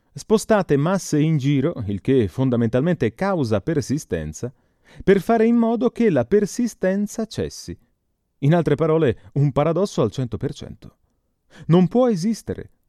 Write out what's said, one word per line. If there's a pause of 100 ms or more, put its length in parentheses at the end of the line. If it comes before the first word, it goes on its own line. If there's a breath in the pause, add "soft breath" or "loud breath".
(140)
Spostate
masse
in
giro,
il
che
fondamentalmente
causa
persistenza, (500 loud breath)
per
fare
in
modo
che
la
persistenza
cessi. (640)
In
altre
parole, (160 soft breath)
un
paradosso
al
cento
per
cento. (680 loud breath)
Non
può
esistere, (180)